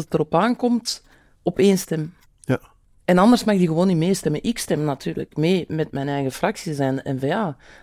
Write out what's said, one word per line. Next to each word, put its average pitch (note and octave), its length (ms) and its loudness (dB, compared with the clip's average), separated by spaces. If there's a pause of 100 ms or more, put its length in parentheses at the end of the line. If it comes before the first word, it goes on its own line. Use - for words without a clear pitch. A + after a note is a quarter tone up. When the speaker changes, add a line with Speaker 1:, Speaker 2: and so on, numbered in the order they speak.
Speaker 1:
het - 100 -6
erop D3+ 220 0
aankomt A#3 680 0 (400)
op - 160 -2
één G3 180 4
stem. E3 360 -6 (280)
Speaker 2:
Ja. - 180 -2 (460)
Speaker 1:
En F3+ 120 4
anders A3+ 260 6
mag G#3+ 140 2
die F3+ 100 4
gewoon D#3+ 200 2
niet F#3 100 2
meestemmen. E3 460 0
Ik A3+ 140 -2
stem D3+ 260 -2
natuurlijk D3+ 540 -6
mee E3 300 0
met D#3 240 -6
mijn C#3 160 -6
eigen C#3+ 240 -2
fractie, F3 420 -4
zijn C3+ 300 -2
N-V C3+ 200 -4
A. E3 340 -4 (260)